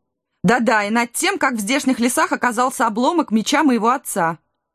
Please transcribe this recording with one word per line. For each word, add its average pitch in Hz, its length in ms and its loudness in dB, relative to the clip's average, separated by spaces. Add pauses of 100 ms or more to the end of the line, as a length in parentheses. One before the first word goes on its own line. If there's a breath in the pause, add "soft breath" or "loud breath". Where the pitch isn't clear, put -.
(420)
«Да-да, 220 420 2
и 202 60 -4
над 233 240 -2
тем, 370 240 -2
как 269 160 0
в 214 60 -4
здешних 262 380 0
лесах 262 340 0
оказался 247 540 -2
обломок 262 440 0
меча 226 320 0
моего 233 260 2
отца». 180 500 -2 (360)